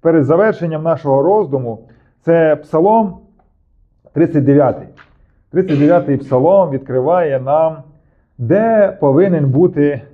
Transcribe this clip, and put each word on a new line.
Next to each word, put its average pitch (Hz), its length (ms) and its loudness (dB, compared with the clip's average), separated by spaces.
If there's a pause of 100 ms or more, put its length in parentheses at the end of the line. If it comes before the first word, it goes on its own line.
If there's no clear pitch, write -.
перед 165 240 2
завершенням 165 580 -2
нашого 143 400 0
роздуму. 135 640 -2 (360)
Це 160 320 2
Псалом 185 600 0 (920)
тридцять 156 320 0
дев'ятий. 139 440 0 (640)
Тридцять 170 280 -2
дев'ятий 147 380 2
Псалом 156 540 0
відкриває 139 720 -2
нам, 156 420 -2 (560)
де 202 600 0
повинен 151 500 2
бути 147 520 0 (120)